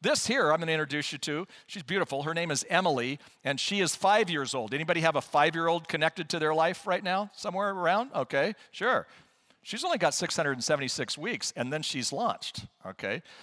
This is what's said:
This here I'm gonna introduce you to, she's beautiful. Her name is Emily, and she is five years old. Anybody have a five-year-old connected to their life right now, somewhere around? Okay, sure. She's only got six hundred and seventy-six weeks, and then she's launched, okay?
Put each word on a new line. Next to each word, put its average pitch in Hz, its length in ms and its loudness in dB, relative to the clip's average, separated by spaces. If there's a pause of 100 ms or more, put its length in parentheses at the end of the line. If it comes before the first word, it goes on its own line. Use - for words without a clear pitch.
This 254 260 2
here 214 260 4
I'm 165 80 4
gonna 160 120 -2
introduce 147 400 -2
you 143 60 -10
to, 156 280 -4 (200)
she's 185 160 -12
beautiful. 147 400 -2
Her 156 100 -4
name 170 180 -2
is 143 200 -2
Emily, 143 480 2 (260)
and 139 160 -2
she 202 200 0
is 175 140 2
five 202 360 4
years 139 240 -2
old. 113 180 -4
Anybody 160 300 0
have 160 140 4
a 131 40 4
five-year-old 165 680 2
connected 156 440 -2
to 175 80 -2
their 156 160 2
life 165 320 2
right 185 180 0
now, 190 300 -2
somewhere 196 380 -4
around? 190 420 2
Okay, 143 400 0 (160)
sure. - 360 0 (580)
She's 262 200 -6
only 349 140 2
got 165 160 4
six - 200 -2
hundred 147 180 2
and 123 120 -4
seventy-six 139 540 -2
weeks, - 360 -4
and 123 160 -4
then 151 120 -4
she's 127 280 -4
launched, - 540 -4 (220)
okay? 104 360 -6 (200)